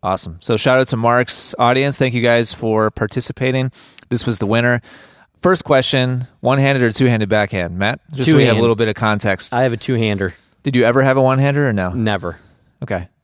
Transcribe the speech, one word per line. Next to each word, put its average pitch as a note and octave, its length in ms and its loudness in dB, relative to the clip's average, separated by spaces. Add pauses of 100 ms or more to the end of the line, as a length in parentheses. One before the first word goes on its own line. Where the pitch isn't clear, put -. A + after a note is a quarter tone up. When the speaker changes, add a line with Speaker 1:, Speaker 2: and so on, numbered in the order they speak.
Speaker 1:
Awesome. F#2 380 -4
So A#2 160 -2
shout C3 240 2
out C3 80 0
to - 80 -4
Mark's A#2+ 640 0
audience. C3 400 0
Thank B2+ 160 0
you A#2+ 80 -2
guys A#2 320 2
for A2 360 0
participating. C3 840 -4 (380)
This B2 160 -2
was A#2 120 -2
the A2 80 -2
winner. A#2+ 340 0 (640)
First F3+ 220 2
question, B2+ 640 0 (120)
one-handed C3+ 440 2
or A2+ 80 2
two-handed A#2 360 2
backhand? F#2+ 500 -2
Matt, G#2 220 -2 (120)
just C3+ 180 0
so D3+ 60 6
we C#3 80 6
have A#2+ 60 4
a - 20 2
Speaker 2:
Two-hand. A2 100 0
Speaker 1:
little A#2 140 2
bit A2 120 0
of G#2 60 -2
context. G#2 580 -2
Speaker 2:
I B2 120 2
have B2 80 0
a A#2 40 -4
two-hander. G#2 580 -2 (280)
Speaker 1:
Did C3+ 140 -2
you B2 80 4
ever A#2+ 180 4
have C3 140 2
a C3+ 60 2
one-hander C#3 460 2
or A#2 40 0
no? F#2 180 -2
Speaker 2:
Never. G2+ 480 -4 (420)
Speaker 1:
Okay. F#2 280 -8 (160)